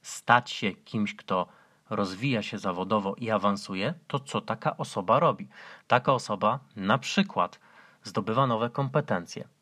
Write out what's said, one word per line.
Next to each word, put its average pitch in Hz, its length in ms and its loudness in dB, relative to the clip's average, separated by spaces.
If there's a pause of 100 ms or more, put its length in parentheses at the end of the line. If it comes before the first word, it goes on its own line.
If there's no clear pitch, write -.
stać - 480 2
się 98 220 -2
kimś, - 420 -4
kto 92 320 -2 (500)
rozwija 104 460 -2
się 104 160 -8
zawodowo 98 560 0
i 113 160 -6
awansuje, 101 640 0 (120)
to 139 140 -4
co 113 200 -4
taka - 360 -4
osoba 113 420 0
robi? 143 300 2 (380)
Taka 127 260 4
osoba 110 460 2 (180)
na 104 220 2
przykład - 640 0 (420)
zdobywa 113 440 0
nowe 117 240 0
kompetencje 135 760 -2 (140)